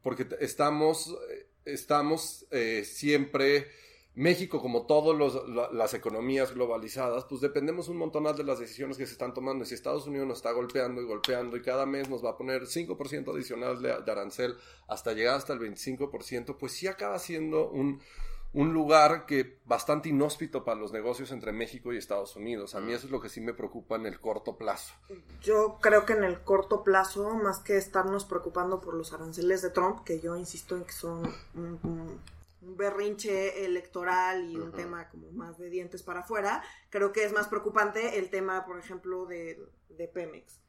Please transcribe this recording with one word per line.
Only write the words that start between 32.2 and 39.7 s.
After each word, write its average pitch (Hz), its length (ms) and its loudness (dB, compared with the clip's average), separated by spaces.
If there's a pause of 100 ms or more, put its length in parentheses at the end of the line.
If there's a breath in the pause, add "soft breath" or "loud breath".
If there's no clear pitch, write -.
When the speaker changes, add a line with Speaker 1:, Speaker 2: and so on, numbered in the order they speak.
Speaker 3:
un 185 140 -16
berrinche 202 880 -2
electoral 180 840 0
y 165 60 -8
un 170 120 -8
Speaker 2:
Ujú. - 100 -12
Speaker 3:
tema 170 320 -10
como 160 220 -18
más 170 260 -12
de 175 100 -12
dientes 180 340 -6
para 180 180 -6
afuera, 208 420 0 (260 loud breath)
creo 202 240 2
que 214 120 2
es 208 100 0
más 208 140 2
preocupante 208 720 0
el 185 120 -2
tema, 185 340 -2
por 185 140 -10
ejemplo, 185 480 -8
de, 165 340 -10 (300)